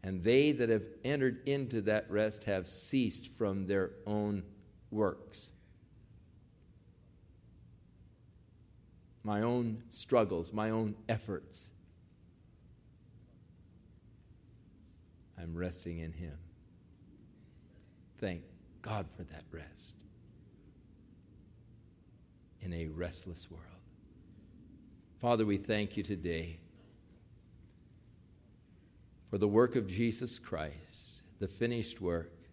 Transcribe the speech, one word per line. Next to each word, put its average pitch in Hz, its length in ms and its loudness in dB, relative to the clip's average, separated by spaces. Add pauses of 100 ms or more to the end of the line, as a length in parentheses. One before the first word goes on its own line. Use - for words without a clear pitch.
And 95 220 -4
they 139 300 8
that 120 160 2
have 110 160 4 (180)
entered 131 420 0
into 127 360 0
that 107 280 2
rest 107 360 0
have 95 240 0
ceased - 580 0
from 98 400 0
their 98 240 2 (140)
own 104 380 0 (480)
works. - 600 -2 (3750)
My 104 180 2
own 117 480 2
struggles, 101 640 4
my 107 160 0
own 110 260 0 (140)
efforts. - 600 -4 (3750)
I'm 85 120 -4
resting 85 460 -4
in 80 140 -6
him. 78 240 -8 (1800)
Thank 90 220 -2 (400)
God 107 240 -4 (100)
for 98 80 -12
that - 280 -14
rest - 440 -16 (2750)
in 90 120 -6
a 82 140 -4
restless 85 640 -8
world. 80 120 -16 (1600)
Father, 120 260 4
we 101 120 4
thank 104 400 0
you 101 60 -2
today 85 560 -4 (2750)
for 101 80 0
the 104 100 6
work 120 280 6
of 104 120 2
Jesus 113 520 0
Christ, - 840 -8 (160)
the 98 80 -2
finished 117 540 -2
work 85 320 -2 (200)